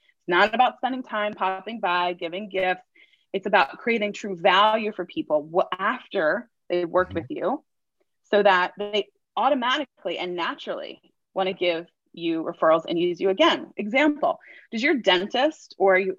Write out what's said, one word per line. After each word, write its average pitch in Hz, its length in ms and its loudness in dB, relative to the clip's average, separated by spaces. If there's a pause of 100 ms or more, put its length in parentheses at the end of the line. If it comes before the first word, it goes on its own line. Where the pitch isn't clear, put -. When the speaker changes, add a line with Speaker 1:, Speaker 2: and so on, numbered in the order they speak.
Speaker 1:
It's - 280 -16
not 196 240 4
about 240 260 2
spending 254 260 -6
time 208 300 -6
popping 190 440 -6
by, 180 360 0
giving 180 340 -10
gifts. 185 340 -2 (500)
It's 196 140 -4
about 196 320 2
creating 208 360 -2
true 196 200 -8
value 196 560 4
for 180 140 -8
people 156 500 -4
wh-, - 260 0
after 196 720 -2 (180)
they've 175 200 -2
worked 180 220 0
Speaker 2:
Mm-hmm. 175 100 -8
Speaker 1:
with 127 100 -8
you, 190 340 -4 (640)
so 208 120 4
that 185 360 4
they 208 300 -4 (280)
automatically 254 840 -2
and 180 180 -8
naturally 196 640 -8 (340)
wanna 190 180 -2
give 175 340 -2 (260)
you 165 300 -4
referrals 165 460 2
and 175 100 -2
use 175 220 -2
you 196 100 2
again. 277 460 2
Example, 269 640 0 (320)
does 226 100 -4
your 311 120 2
dentist 214 840 0
or 190 200 4
you, 190 200 -2